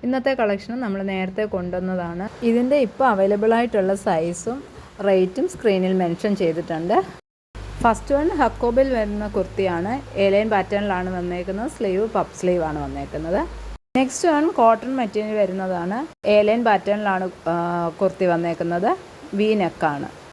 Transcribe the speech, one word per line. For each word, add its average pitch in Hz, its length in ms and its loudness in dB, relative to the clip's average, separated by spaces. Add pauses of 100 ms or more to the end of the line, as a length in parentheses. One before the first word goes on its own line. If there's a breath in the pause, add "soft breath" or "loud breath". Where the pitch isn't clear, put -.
ഇന്നത്തെ 262 340 0
കളക്ഷൻ 208 340 0 (120)
നമ്മൾ 196 180 -2
നേരത്തെ 190 420 -2 (100)
കൊണ്ടുവന്നതാണ്. 180 720 -4 (220)
ഇതിൻ്റെ 247 280 4 (100)
ഇപ്പോൾ 262 260 0
അവൈലബിൾ 202 460 4
ആയിട്ടുള്ള 214 360 2 (100)
സൈസും 175 540 -2 (480 loud breath)
റേറ്റും 190 480 4
സ്ക്രീനിൽ 190 480 2
മെൻഷൻ 175 300 0 (100)
ചെയ്തിട്ടുണ്ട്. 165 540 0 (840)
ഫസ്റ്റ് 233 320 2
വൺ 294 140 2 (120)
ഹക്കോബിൽ 247 560 2
വരുന്ന 208 400 -2
കുർത്തിയാണ്. 185 560 -2 (320)
എ - 100 4
ലൈൻ 214 200 2
പാറ്റേണിലാണ് 190 640 0
വന്നേക്കുന്നത്. 180 580 -4
സ്ലീവ് 202 400 0
പഫ് - 240 -2
സ്ലീവ് 180 300 2
ആണ് 151 160 -6
വന്നേക്കുന്നത്. 156 540 -4 (600)
നെക്സ്റ്റ് 262 340 0
വൺ 294 120 2 (140)
കോട്ടൺ 226 400 4
മെറ്റീരിയൽ 214 420 -2
വരുന്നതാണ്. 185 560 -2 (360)
എ - 20 8 (120)
ലൈൻ 233 200 2
പാറ്റേണിലാണ്, 202 580 0 (280)
ആ, - 20 0 (460)
കുർത്തി 185 320 2
വന്നേക്കുന്നത്. 170 560 0 (500)
വി 214 100 4 (120)
നെക്കാണ്. 147 460 -2 (240)